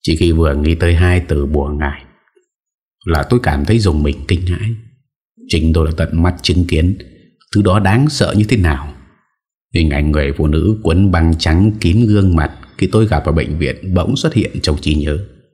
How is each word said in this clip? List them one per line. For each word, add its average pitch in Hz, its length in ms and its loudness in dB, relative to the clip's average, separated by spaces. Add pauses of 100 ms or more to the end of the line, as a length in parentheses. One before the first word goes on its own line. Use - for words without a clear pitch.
Chỉ 78 140 0
khi 85 160 2
vừa 80 220 2
nghĩ 76 200 0
tới 85 200 2
hai 87 340 2
từ 71 180 0
bùa 73 220 -2
ngải 71 360 -6 (1000)
là 82 260 -2
tôi 123 120 4
cảm 73 220 -2
thấy 110 140 2
rùng 78 240 2
mình 73 140 -2 (120)
kinh 90 180 0
hãi. 104 240 -2 (800)
Chính 80 240 2
tôi 80 140 2
đã 76 100 -2
tận 82 260 -2
mắt 87 200 0
chứng 87 240 0
kiến 85 320 0 (560)
thứ 101 80 4
đó 95 160 2
đáng 110 300 2
sợ - 280 -2
như 107 120 4
thế 127 80 2
nào. 73 380 -2 (800)
Hình 80 160 2
ảnh 73 200 0
người 71 220 0
phụ 78 140 -2
nữ 82 360 2
quấn 95 280 2
băng 82 280 2
trắng 92 420 2
kín 110 260 2
gương 98 300 2
mặt 76 220 -2 (200)
khi 92 140 -2
tôi 110 160 2
gặp 73 160 -2
ở 73 80 0
bệnh 76 260 -2
viện 85 360 -4
bỗng 90 220 0
xuất 156 180 -4
hiện - 280 -2
trong 76 180 0
trí 76 140 -2
nhớ. 76 240 -2 (360)